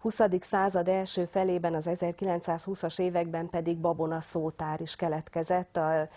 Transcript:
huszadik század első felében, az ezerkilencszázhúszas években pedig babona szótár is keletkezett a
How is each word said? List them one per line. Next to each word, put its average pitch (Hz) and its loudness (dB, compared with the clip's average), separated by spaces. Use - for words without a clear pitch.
huszadik 214 2
század 190 2
első 185 0
felében, 180 0
az 156 -2
ezerkilencszázhúszas 175 -2
években 170 0
pedig 170 -2
babona 165 0
szótár 156 -4
is 165 -6
keletkezett 170 -2
a 156 2